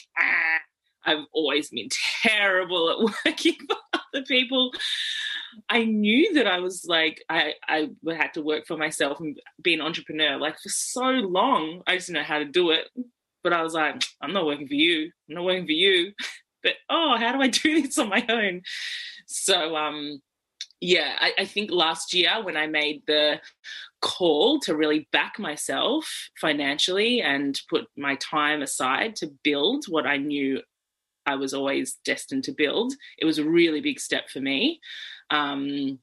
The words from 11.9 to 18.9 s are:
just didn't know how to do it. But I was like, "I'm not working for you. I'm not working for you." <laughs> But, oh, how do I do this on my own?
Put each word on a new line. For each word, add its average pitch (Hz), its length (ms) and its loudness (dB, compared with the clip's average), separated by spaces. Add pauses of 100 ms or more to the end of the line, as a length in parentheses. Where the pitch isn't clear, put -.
just 175 100 -10
didn't 156 160 -4
know 151 40 -8
how 151 120 0
to 147 60 -2
do 165 260 2
it. 160 160 0 (560)
But 175 80 0
I 170 100 2
was 160 120 -2
like, 147 280 -2 (200)
"I'm 143 100 -6
not 190 140 0
working 147 240 -2
for 147 40 -6
you. 160 380 2 (180)
I'm 151 60 -12
not 175 80 -6
working 185 220 0
for 156 80 0
you." 185 440 2
<laughs> - 60 -10 (400)
But, 170 120 2 (140)
oh, 294 300 2
how 233 140 0
do 269 80 0
I 262 80 4
do 311 320 2
this 269 160 -4
on 247 100 2
my 202 220 0
own? 202 320 0 (640)